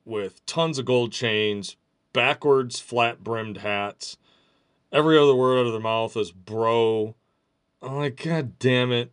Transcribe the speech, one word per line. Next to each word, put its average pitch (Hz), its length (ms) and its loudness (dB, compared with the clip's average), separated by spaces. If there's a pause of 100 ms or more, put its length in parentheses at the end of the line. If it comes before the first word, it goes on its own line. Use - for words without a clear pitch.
with 104 400 -10
tons 165 340 -4
of 123 60 -6
gold 123 260 0
chains, 107 640 -2 (380)
backwards, 131 680 2
flat-brimmed 113 800 -4
hats. 101 600 -6 (760)
Every 156 280 4
other 143 160 6
word 127 240 4
out 123 80 2
of 113 60 -2
their 110 80 -6
mouth 113 340 -2
is 98 160 -4
"bro." 110 840 0 (680)
I'm 135 160 -8
like, 139 260 -6
"God 160 340 -4
damn 123 340 2
it." 120 220 -2